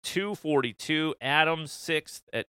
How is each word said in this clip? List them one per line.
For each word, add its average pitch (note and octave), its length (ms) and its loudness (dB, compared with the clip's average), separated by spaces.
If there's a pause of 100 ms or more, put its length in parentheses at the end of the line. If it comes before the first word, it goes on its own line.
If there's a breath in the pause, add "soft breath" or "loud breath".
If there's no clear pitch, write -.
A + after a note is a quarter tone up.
two G3+ 320 -2
forty-two. D3+ 840 0
Adams D#3 500 2
sixth - 520 -4 (100)
at A2+ 200 -2